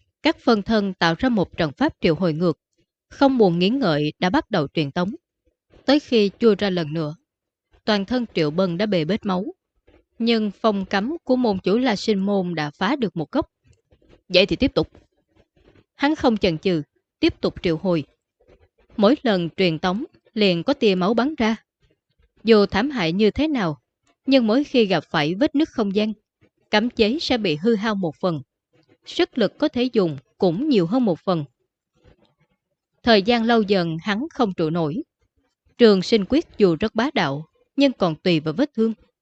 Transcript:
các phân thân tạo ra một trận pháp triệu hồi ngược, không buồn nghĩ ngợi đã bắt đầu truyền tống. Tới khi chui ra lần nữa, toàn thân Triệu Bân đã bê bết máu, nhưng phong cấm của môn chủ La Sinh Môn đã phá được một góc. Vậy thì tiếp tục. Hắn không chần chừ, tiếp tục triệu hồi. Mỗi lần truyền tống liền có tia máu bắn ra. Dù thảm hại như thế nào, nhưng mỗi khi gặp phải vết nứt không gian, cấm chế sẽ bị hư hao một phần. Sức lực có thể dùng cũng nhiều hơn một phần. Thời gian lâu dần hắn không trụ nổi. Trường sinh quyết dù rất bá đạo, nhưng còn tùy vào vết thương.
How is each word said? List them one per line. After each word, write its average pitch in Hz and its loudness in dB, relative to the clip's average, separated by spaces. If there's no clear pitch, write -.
các 311 0
phân 220 0
thân 202 -2
tạo 170 0
ra 254 0
một 208 -2
trận 156 -2
pháp 262 -2
triệu 175 0
hồi 170 -2
ngược, 165 -2
không 269 2
buồn 175 4
nghĩ 180 2
ngợi 165 0
đã 180 -2
bắt 285 -2
đầu 156 -2
truyền 147 -4
tống. 180 -4
Tới 285 2
khi 208 0
chui 226 4
ra 202 -2
lần 170 -4
nữa, 156 -6
toàn 202 0
thân 240 -4
Triệu 156 0
Bân 170 -2
đã 214 -2
bê 185 0
bết 202 -4
máu, 190 -4
nhưng 226 0
phong 202 -2
cấm 220 -4
của 254 0
môn 220 0
chủ 185 0
La 247 0
Sinh 208 -2
Môn 190 -2
đã 151 -6
phá 202 -2
được 226 -6
một 160 -6
góc. - -4
Vậy 180 4
thì 170 -4
tiếp 269 -2
tục. - -2
Hắn 294 0
không 233 0
chần 175 -2
chừ, 170 -2
tiếp 330 0
tục 180 -2
triệu 165 0
hồi. 170 -2
Mỗi 226 4
lần 185 0
truyền 170 0
tống 190 -4
liền 185 0
có 277 -2
tia 208 2
máu 185 0
bắn 247 0
ra. 226 0
Dù 208 6
thảm 208 -2
hại 190 -2
như 202 2
thế 277 -2
nào, 202 -2
nhưng 262 4
mỗi 240 2
khi 240 2
gặp 180 0
phải 156 -2
vết 262 -2
nứt 302 0
không 202 -4
gian, 214 -2
cấm 220 0
chế 226 0
sẽ 254 -2
bị 185 -2
hư 208 0
hao 214 -2
một 180 -4
phần. 165 -4
Sức - -4
lực 202 -2
có 302 -2
thể 240 -4
dùng 170 0
cũng 196 0
nhiều 202 2
hơn 240 0
một 175 -2
phần. 170 -2
Thời 220 4
gian 233 0
lâu 233 2
dần 175 -2
hắn 214 -4
không 202 -2
trụ 160 -2
nổi. 165 -4
Trường 208 6
sinh 208 0
quyết 302 0
dù 175 4
rất 220 -4
bá 240 -2
đạo, 156 -4
nhưng 277 4
còn 170 -2
tùy 165 0
vào 156 -6
vết 247 -4
thương. 226 0